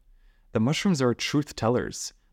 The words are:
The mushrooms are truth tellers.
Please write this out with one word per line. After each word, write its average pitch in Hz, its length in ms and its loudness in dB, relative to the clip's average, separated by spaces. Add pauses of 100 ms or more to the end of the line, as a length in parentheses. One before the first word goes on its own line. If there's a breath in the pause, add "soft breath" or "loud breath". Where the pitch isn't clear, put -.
(500)
The - 80 -2
mushrooms 147 420 2
are 123 140 4
truth - 400 -2
tellers. 113 580 -2 (200)